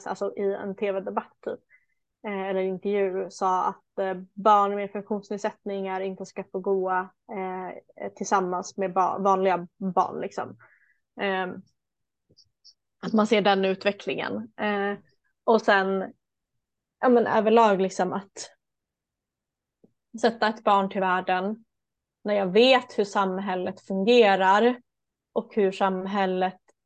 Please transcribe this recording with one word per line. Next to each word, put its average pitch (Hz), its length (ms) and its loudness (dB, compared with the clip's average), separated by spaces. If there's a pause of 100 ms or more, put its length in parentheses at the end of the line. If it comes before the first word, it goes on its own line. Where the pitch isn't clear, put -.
alltså 202 300 -6
i 196 180 -2
en 196 220 -8
T 202 160 -4
V-debatt 196 400 -6 (120)
typ, 220 160 -8 (640)
eh, 202 220 -6
eller 190 120 -2
intervju, 190 680 -4
sa 185 340 -2
att, - 340 -8
eh, 190 160 -4 (200)
barn 202 400 4
med 202 160 -6
funktionsnedsättningar 202 1080 -6
inte 190 260 -8
ska - 260 -12
få 196 80 -8
gå, 190 300 -2 (420)
eh, 185 360 -8 (480)
tillsammans 185 600 -2
med 190 160 -4
ba-, 180 260 0
vanliga 190 480 2 (280)
barn 165 260 0
liksom. - 360 -10 (640)
Ehm, 190 420 -4 (1400)
att 180 100 -6
man 214 140 4
ser 214 160 4
den 190 220 4
utvecklingen. 202 960 -4
Eh, 202 340 -2 (500)
och 220 180 4
sen, 190 500 0 (880)
ja, 254 80 2
men 240 180 6
överlag 214 540 4
liksom 185 320 -2
att - 380 -10 (1700)
sätta 220 280 0
ett 220 160 -6
barn 196 260 4
till 202 100 -4
världen 185 640 -2 (600)
när 208 100 -2
jag 196 120 0
vet 247 520 4
hur 214 60 0
samhället 190 760 -4
fungerar 202 1000 4 (520)
och 220 220 -6
hur 196 180 2
samhället 190 880 -2 (280)